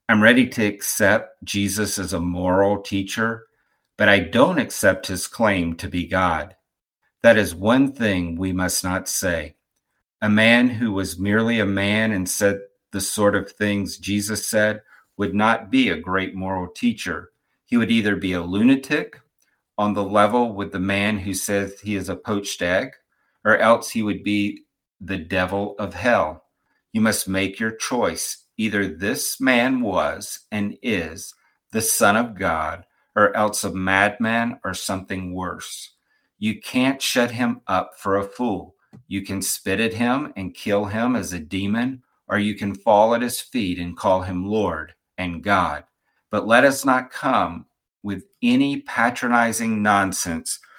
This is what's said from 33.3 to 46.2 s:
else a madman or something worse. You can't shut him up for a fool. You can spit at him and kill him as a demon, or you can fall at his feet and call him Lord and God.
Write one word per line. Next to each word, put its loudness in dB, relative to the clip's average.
else 0
a -4
madman 0
or -6
something -6
worse. -10
You -4
can't -2
shut 0
him -2
up -2
for -2
a -2
fool. -6
You -6
can -6
spit -4
at -2
him -2
and -8
kill -2
him -2
as -6
a -6
demon, -4
or 0
you -2
can -4
fall 4
at 0
his -4
feet -4
and -8
call 2
him -4
Lord -4
and -8
God. 0